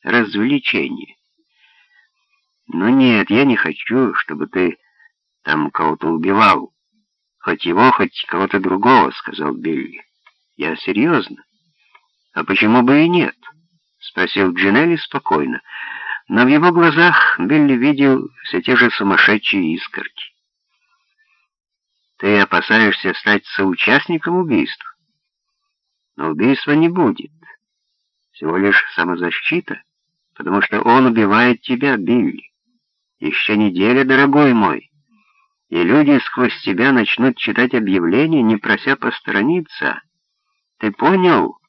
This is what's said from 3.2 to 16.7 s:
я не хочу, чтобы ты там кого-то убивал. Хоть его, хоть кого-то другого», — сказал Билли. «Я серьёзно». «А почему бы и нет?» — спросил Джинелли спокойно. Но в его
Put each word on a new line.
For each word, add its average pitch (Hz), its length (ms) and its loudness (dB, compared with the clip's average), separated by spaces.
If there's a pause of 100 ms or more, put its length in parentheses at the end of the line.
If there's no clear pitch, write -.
я 120 140 4
не 127 120 4
хочу, 101 580 -2
чтобы 78 320 -6
ты 90 320 -2 (640)
там 76 280 -2
кого-то 80 380 -4
убивал. 95 640 0 (680)
Хоть - 260 -4
его, 92 240 4
хоть - 380 -4
кого-то 95 320 -2
другого», — 95 560 2
сказал 73 380 -8
Билли. 80 460 -8 (560)
«Я 80 200 -6
серьёзно». 127 680 -2 (880)
«А 80 120 -6
почему 107 380 2
бы 139 200 4
и 165 60 4
нет?» — 175 280 0 (600)
спросил 92 540 -2
Джинелли 110 440 2
спокойно. - 640 -4 (680)
Но 113 160 2
в 127 40 2
его 151 220 4